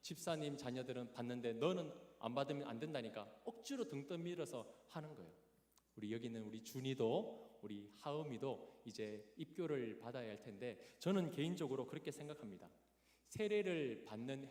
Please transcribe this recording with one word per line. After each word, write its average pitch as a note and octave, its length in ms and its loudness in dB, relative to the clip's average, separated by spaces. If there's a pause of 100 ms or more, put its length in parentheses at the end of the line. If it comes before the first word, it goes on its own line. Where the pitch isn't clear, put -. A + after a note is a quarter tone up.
집사님 D3+ 560 0
자녀들은 B2+ 540 -2
받는데 A#2+ 420 0
너는 C#3+ 380 4 (280)
안 A#2 140 0
받으면 C#3 340 2
안 A2+ 120 -2
된다니까 A#2 500 -2 (160)
억지로 A#3 440 -2
등 C#3 180 -2
떠밀어서 E3+ 600 -2 (220)
하는 D#3 260 -6
거예요. - 160 -12 (640)
우리 G#2 180 -2
여기 A#2 140 0
있는 A2+ 160 -2
우리 A2 200 -6
준이도 C3 1000 2
우리 G#2 340 -6
하음이도 C#3+ 880 -2
이제 G#2+ 520 -4
입교를 D3+ 600 0
받아야 A#2+ 300 -4
할 G#2 120 -6
텐데 A2 580 -6
저는 F3 320 6
개인적으로 C#3+ 560 2
그렇게 - 240 -4
생각합니다. B2+ 580 -8 (580)
세례를 F3+ 800 4
받는 C3 460 -2